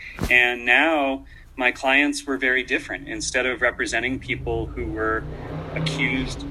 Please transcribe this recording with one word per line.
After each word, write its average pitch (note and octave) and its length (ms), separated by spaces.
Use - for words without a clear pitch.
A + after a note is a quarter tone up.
and B2 360
now C#3 580
my B2 160
clients C#3+ 540
were C#3 100
very B2+ 260
different. G#2 460
Instead A#2 380
of B2 160
representing A#2+ 560
people A#2 480
who B2 200
were A2 380
accused - 760